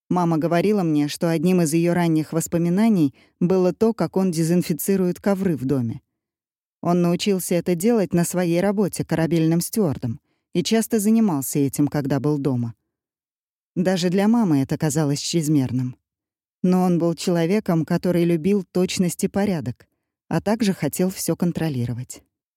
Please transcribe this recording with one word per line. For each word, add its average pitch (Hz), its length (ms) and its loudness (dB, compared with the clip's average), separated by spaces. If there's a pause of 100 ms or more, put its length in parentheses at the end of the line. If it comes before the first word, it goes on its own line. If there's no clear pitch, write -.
Мама 170 280 0
говорила 170 460 2
мне, 147 260 0
что 170 200 -2
одним 175 320 2
из 156 120 0
её 170 200 2
ранних 165 380 0
воспоминаний 170 800 2 (280)
было 180 320 2
то, 226 200 2
как - 220 -4
он 190 160 0
дезинфицирует 175 880 0
ковры 190 380 0
в 127 80 -6
доме. 131 360 -2 (800)
Он 175 200 2
научился 175 540 0
это 175 200 0
делать 202 380 0
на 170 100 2
своей 175 380 0
работе 196 420 0
корабельным 160 580 0
стюардом 139 580 -2 (340)
и 175 100 0
часто 220 360 0
занимался 202 600 0
этим, 139 280 0
когда 143 320 -2
был 147 180 0
дома. 123 360 -4 (1040)
Даже 180 340 0
для 196 180 2
мамы 208 340 2
это 135 160 -2
казалось 147 420 0
чрезмерным. 131 760 -2 (680)
Но 185 200 4
он 180 160 2
был 170 160 0
человеком, 170 680 0
который 175 400 0
любил 170 460 0
точность 180 520 -2
и 190 40 -2
порядок, 175 600 -4 (400)
а 165 140 -2
также 208 320 0
хотел 170 360 -2
всё 170 260 -4
контролировать. 127 880 -4 (340)